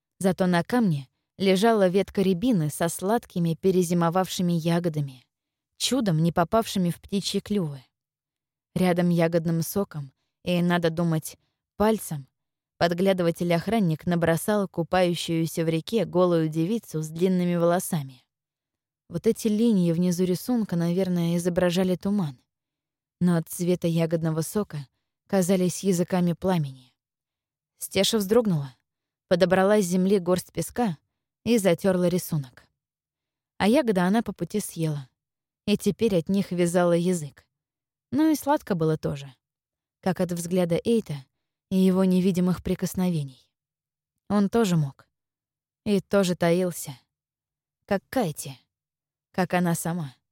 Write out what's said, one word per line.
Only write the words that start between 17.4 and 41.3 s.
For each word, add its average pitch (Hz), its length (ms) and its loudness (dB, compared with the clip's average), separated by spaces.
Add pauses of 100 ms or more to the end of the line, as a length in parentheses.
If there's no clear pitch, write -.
волосами. 170 680 -2 (840)
Вот 175 180 -4
эти 226 200 0
линии 208 440 2
внизу 180 340 0
рисунка, 190 500 -2
наверное, 170 600 0
изображали 180 580 0
туман. 190 420 -4 (840)
Но 175 160 2
от 165 100 -4
цвета 175 400 -2
ягодного 165 540 0
сока 156 460 -6 (400)
казались 185 560 0
языками 175 500 0
пламени. 147 600 -4 (840)
Стеша - 400 -2
вздрогнула — 196 580 0 (540)
подобрала 190 520 4
с 185 40 0
земли 185 340 2
горсть 175 320 -2
песка 175 460 -4 (480)
и 233 120 4
затерла 180 520 2
рисунок. 156 580 -6 (880)
А 190 120 2
ягоды 220 320 2
она 196 200 2
по 202 120 -8
пути 180 260 -6
съела, 156 480 -6 (580)
и 208 120 0
теперь 208 400 0
от 160 100 -2
них 196 240 -2
вязала 175 400 2
язык. 170 540 -2 (640)
Ну 311 200 2
и 294 40 2
сладко 277 400 -2
было 156 220 0
тоже, 139 360 -8 (680)
как 185 180 -2
от 180 120 -2
взгляда 170 520 -2
Эйта 202 420 -2 (440)